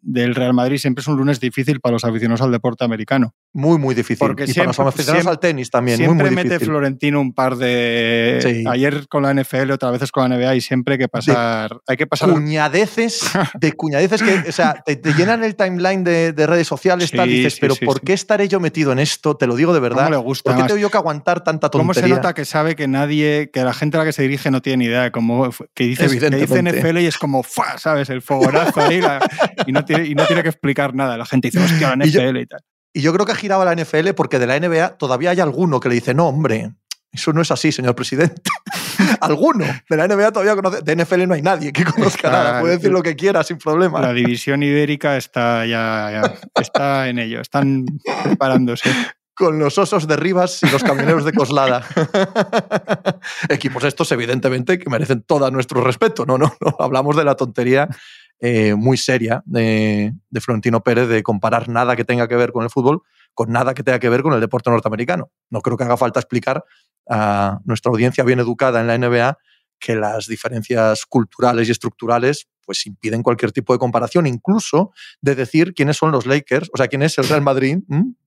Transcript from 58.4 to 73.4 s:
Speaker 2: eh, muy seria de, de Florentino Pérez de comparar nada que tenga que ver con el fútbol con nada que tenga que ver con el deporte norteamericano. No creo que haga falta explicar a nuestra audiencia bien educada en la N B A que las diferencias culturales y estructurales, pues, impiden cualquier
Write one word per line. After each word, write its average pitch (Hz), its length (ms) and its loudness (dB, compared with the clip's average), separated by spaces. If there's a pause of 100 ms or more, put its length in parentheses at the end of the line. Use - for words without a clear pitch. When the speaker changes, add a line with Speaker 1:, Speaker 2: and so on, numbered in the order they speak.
Speaker 2:
eh, 110 340 2
muy 120 220 2
seria 120 500 -2
de, 107 680 0 (160)
de 113 120 -6
Florentino 113 420 0
Pérez 120 240 2
de 113 160 2
comparar 117 460 0
nada 120 260 0
que 117 100 -2
tenga 120 220 0
que 117 80 -4
ver 120 160 2
con 113 140 -4
el 117 60 -6
fútbol 139 320 0 (300)
con 113 200 -4
nada 127 220 0
que 127 100 -10
tenga 127 160 2
que 123 80 0
ver 123 140 2
con 151 100 2
el 120 80 2
deporte 117 300 -2
norteamericano. 117 600 -2 (200)
No 110 100 -6
creo 117 160 -2
que 131 80 -4
haga 120 120 0
falta 117 220 0
explicar 123 460 -4 (440)
a 101 560 0
nuestra 117 280 -2
audiencia 123 320 2
bien 123 160 2
educada 120 400 0
en 113 80 -2
la 117 80 0
N 123 120 0
B 120 140 2
A 135 160 -2 (400)
que - 160 -4
las 107 320 -4
diferencias 113 800 -2
culturales 117 640 0
y - 20 0
estructurales, 120 800 -2 (180)
pues, - 200 -6
impiden 110 360 -6
cualquier 110 300 0